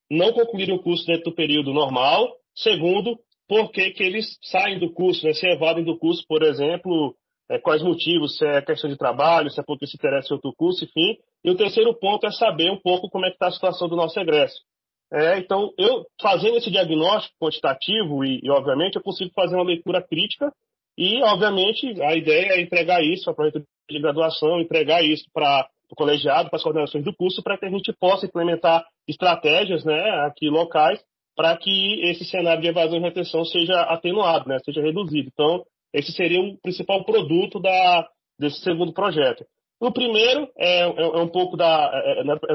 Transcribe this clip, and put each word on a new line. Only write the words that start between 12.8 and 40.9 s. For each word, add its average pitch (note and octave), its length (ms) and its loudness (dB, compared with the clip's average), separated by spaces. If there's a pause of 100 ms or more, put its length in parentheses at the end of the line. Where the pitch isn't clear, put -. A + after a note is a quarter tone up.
como F#3+ 160 -4
é F#3 60 0
que - 60 -16
tá F3+ 100 0
a F3+ 40 0
situação F3 380 -2
do E3+ 60 -4
nosso E3+ 240 0
egresso. D3+ 420 2 (500)
É, D#3+ 280 2
então, G3 380 -2
eu G#3+ 280 2 (160)
fazendo G#3 360 2
esse A3+ 120 -2
diagnóstico F3 720 0
quantitativo, D#3 840 -2
e, C3 200 -2
e, C3+ 80 0
obviamente, C#3+ 440 2
eu F#3 60 -4
consigo F#3 320 -8
fazer F3+ 220 0
uma F3+ 80 2
leitura F3 400 -2
crítica G#3 500 -4 (460)
E, G#3+ 240 0
obviamente, G#3 800 0
a D3+ 120 2
ideia E3 420 2
é F3+ 60 0
entregar F3 400 2
isso E3+ 320 -2
pra D3+ 120 -2
reitoria D3+ 200 -2 (240)
de D3 120 -8
graduação, D#3+ 580 0
entregar E3 420 2
isso D3+ 220 0 (100)
pra C#3 320 2 (240)
o - 60 -20
colegiado, D3 540 0
pras D#3 120 -4
coordenações D3+ 420 -2
do - 120 -6
curso, F#3 260 -2
pra F#3+ 160 -4
que - 80 -8
a F#3+ 40 -6
gente G3 240 -6
possa F#3+ 320 2
implementar E3+ 600 0 (220)
estratégias, E3+ 800 0
né, D#3 160 0 (260)
aqui D3 220 -4
locais, E3 520 2 (340)
pra E3 220 2
que G3 460 -2
esse F3 220 -2
cenário E3+ 360 0
de E3 60 -2
evasão E3 320 0
e - 20 -4
retenção E3+ 440 -4
seja E3+ 380 0
atenuado, E3 640 0
né, C3 120 -2
seja D3 220 -6
reduzido. D3+ 520 -4
Então, E3 300 0 (300)
esse C#3+ 180 -4
seria F3 300 0
o G3+ 200 -6
principal F#3 440 -4
produto G3 540 0
da, F3+ 480 4 (300)
desse C#3+ 220 -4
segundo E3+ 340 0
projeto. D3+ 520 0 (340)
O A#3 120 0
primeiro B3 680 0
é, F3+ 240 2
é, E3 200 0